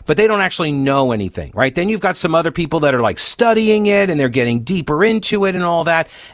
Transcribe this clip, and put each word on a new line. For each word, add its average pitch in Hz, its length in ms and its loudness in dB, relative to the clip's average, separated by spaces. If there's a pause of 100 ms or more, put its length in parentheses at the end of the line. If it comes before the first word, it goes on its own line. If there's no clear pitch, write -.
but 151 100 0
they 208 80 4
don't 214 160 2
actually 165 300 -2
know 139 400 2
anything, 90 420 -6
right? 131 220 0
Then 175 120 -2
you've 214 120 -2
got 185 180 -2
some 165 160 -2
other 165 160 2
people 165 300 -4
that 143 160 2
are, 120 60 0
like, 104 180 0
studying 220 640 2
it, 202 240 2
and 156 100 0
they're 135 80 2
getting 120 340 0
deeper 156 420 -2
into 208 420 0
it 190 80 0
and 180 100 -4
all 170 200 0
that. 165 240 0 (260)